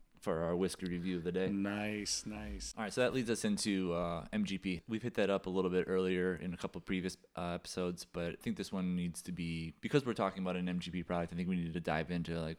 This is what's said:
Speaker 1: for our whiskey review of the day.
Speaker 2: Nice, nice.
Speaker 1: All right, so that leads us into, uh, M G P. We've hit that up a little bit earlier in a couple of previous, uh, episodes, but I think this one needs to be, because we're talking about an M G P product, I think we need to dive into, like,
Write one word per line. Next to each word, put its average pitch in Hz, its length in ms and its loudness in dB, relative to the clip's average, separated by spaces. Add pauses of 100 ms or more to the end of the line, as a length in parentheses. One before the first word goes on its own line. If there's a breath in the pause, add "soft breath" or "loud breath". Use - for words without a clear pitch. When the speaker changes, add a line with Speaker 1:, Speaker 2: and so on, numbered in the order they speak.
(200)
Speaker 1:
for 82 240 2
our 85 100 2
whiskey 90 320 0
review 90 300 0
of 82 80 -4
the 87 80 0
day. 92 160 2
Speaker 2:
Nice, 101 760 0
nice. 104 540 -8
Speaker 1:
All 110 60 -2
right, 98 80 -2
so 123 80 2
that 123 120 6
leads 120 160 0
us 113 160 2
into, 98 480 2
uh, 85 400 0
M 107 120 2
G 95 120 0
P. 90 320 -2
We've 110 140 -2
hit 120 120 -4
that 98 140 4
up 98 180 2
a 92 40 0
little 92 220 4
bit 92 160 4
earlier 92 520 4
in 87 140 -4
a - 20 -6
couple - 220 -6
of - 80 -12
previous, 92 300 0 (200)
uh, 87 180 -2
episodes, 90 560 -2
but 85 200 -2
I - 100 -6
think 110 160 -4
this - 160 -6
one 92 220 0
needs 87 280 -2
to 90 100 -8
be, 82 480 -2
because 131 260 0
we're 113 80 0
talking 95 300 0
about 90 100 0
an 90 140 -2
M 90 100 -2
G 85 140 -6
P 87 100 -2
product, 85 300 -2
I 87 40 -6
think 87 120 -2
we 92 80 2
need 82 180 -2
to 87 60 -2
dive 82 320 0
into, 85 280 -2
like, 80 180 -4